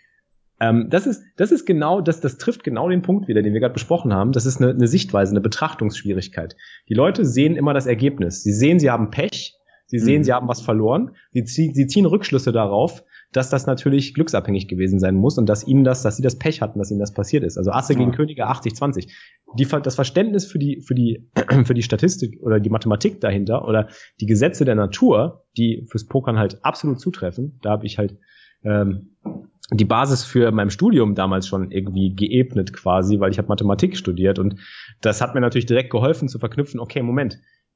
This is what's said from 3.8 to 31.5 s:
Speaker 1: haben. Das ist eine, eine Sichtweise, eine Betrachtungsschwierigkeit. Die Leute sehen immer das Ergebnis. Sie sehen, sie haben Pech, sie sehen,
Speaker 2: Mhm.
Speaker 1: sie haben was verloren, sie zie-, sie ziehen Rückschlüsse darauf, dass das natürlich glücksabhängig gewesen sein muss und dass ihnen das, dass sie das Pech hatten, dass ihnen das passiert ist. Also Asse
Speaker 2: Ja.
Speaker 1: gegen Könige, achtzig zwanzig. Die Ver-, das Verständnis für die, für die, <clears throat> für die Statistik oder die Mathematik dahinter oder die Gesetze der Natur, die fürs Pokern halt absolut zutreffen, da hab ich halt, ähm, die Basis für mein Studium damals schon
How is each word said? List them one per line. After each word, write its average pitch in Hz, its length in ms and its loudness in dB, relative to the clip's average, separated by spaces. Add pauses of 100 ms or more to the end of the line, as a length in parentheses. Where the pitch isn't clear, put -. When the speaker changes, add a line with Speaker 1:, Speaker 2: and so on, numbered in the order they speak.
Speaker 1:
haben. 101 180 2
Das 123 140 0
ist 131 140 -2
eine, 127 100 6
eine 120 180 2
Sichtweise, 101 440 2
eine 101 100 2
Betrachtungsschwierigkeit. 101 1120 -4 (320)
Die 110 60 -2
Leute 180 300 2
sehen 139 300 2
immer 143 200 0
das 135 120 0
Ergebnis. 104 560 -2
Sie 104 100 0
sehen, 147 280 4
sie 139 100 4
haben 117 200 0
Pech, - 440 -6 (320)
sie 123 140 -4
sehen, 139 220 4
Speaker 2:
Mhm. - 20 2
Speaker 1:
sie 127 80 2
haben 123 160 -2
was 120 140 -4
verloren, 120 480 0 (220)
sie 123 120 -2
zie-, 151 300 -2
sie 135 120 2
ziehen 196 200 4
Rückschlüsse 139 440 0
darauf, 113 540 0 (280)
dass 131 160 -2
das 135 160 -2
natürlich 139 480 0
glücksabhängig 101 560 -2
gewesen 95 320 0
sein 95 140 2
muss 110 240 2
und 110 100 2
dass 107 180 0
ihnen 135 180 4
das, 127 180 2
dass 104 140 0
sie 131 60 -4
das 131 160 0
Pech 160 220 -4
hatten, 107 180 -4
dass 101 120 -6
ihnen 101 100 -2
das 101 140 -4
passiert 104 300 -2
ist. - 120 -6
Also 95 140 -2
Asse 135 240 0
Speaker 2:
Ja. 123 60 2
Speaker 1:
gegen 123 120 2
Könige, 143 340 -2
achtzig 120 300 -4
zwanzig. 131 380 -4 (440)
Die 135 60 4
Ver-, 147 160 0
das 135 140 -4
Verständnis 196 500 0
für - 140 -8
die, 143 280 -2
für 127 80 -2
die, 117 400 0
<clears throat> 131 300 4
für 127 80 0
die 120 100 2
Statistik 117 600 -2
oder 107 180 2
die 104 80 0
Mathematik 110 540 0
dahinter 98 440 -2
oder 110 220 0 (320)
die 104 60 -4
Gesetze 117 400 2
der 120 80 2
Natur, 113 720 2 (120)
die 113 340 -2
fürs 107 160 -6
Pokern 127 320 -2
halt 104 240 -2
absolut 139 380 -4
zutreffen, 123 640 -8
da 104 80 -4
hab 104 140 -2
ich 101 120 -8
halt, 101 220 -4 (460)
ähm, 101 520 -2 (560)
die 107 140 2
Basis 123 380 0
für 117 280 2
mein 101 160 0
Studium 117 460 2
damals 95 340 -2
schon 95 220 -4